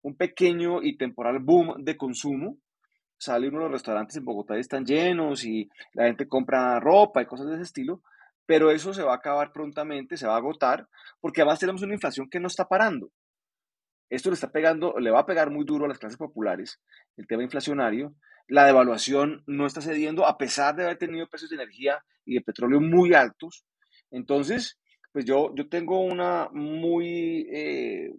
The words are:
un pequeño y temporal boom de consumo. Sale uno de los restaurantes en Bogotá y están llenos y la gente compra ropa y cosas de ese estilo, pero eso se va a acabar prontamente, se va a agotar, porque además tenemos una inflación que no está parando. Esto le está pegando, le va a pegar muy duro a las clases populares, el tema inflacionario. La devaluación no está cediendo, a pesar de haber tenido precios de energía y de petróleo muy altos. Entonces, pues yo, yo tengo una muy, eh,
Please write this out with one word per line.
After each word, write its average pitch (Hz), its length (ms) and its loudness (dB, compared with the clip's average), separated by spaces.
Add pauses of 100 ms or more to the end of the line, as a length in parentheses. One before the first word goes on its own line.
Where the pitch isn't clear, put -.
un 143 140 -10
pequeño 175 680 0
y 147 160 -4
temporal 123 420 -4
boom 160 440 2
de 151 140 -4
consumo. 143 600 -6 (600)
Sale 123 320 -2
uno 143 80 -8
de 160 80 -4
los 151 80 -4
restaurantes 110 440 -6
en 135 80 -10
Bogotá 104 320 -6
y 117 40 -4
están 135 240 -6
llenos 151 600 0
y 110 240 -4 (240)
la 120 120 2
gente 120 220 0
compra 127 520 0
ropa 170 420 6
y 120 40 -4
cosas 127 220 -10
de 156 80 -6
ese 170 80 -8
estilo, 170 380 -10 (460)
pero 156 240 6
eso 156 220 0
se 190 100 -6
va 131 100 2
a 127 40 -2
acabar 147 340 -2
prontamente, 147 640 -8
se 139 80 -8
va 110 80 2
a 113 40 2
agotar, 131 500 -2 (320)
porque 165 220 0
además 151 180 4
tenemos 190 240 -2
una 202 100 -4
inflación 135 360 -6
que 175 100 -6
no 180 80 -6
está 185 200 -4
parando. 190 440 0 (1000)
Esto 131 200 -4
le 185 40 0
está - 180 -6
pegando, 160 480 0
le 117 120 2
va 117 80 6
a 151 60 4
pegar 160 260 0
muy 147 120 -4
duro 147 220 -2
a - 20 -2
las 139 120 -6
clases 113 180 -12
populares, 107 640 -6 (340)
el - 120 -18
tema 113 160 -2
inflacionario. 135 680 -4 (340)
La 143 180 8
devaluación 135 840 4
no 143 180 -2
está 139 140 -4
cediendo, 156 480 0
a 151 100 2
pesar 143 380 -2
de 175 80 -4
haber 170 140 -2
tenido 165 320 -8
precios 156 200 -16
de 160 60 -10
energía 139 480 -4 (220)
y - 80 -6
de 123 80 0
petróleo 123 400 0
muy 175 320 6
altos. 143 520 2 (440)
Entonces, 143 680 -2 (360)
pues 139 100 -4
yo, 139 320 2
yo 143 140 -8
tengo 175 320 -2
una 180 500 -2
muy, 165 1000 -4
eh, 131 640 -6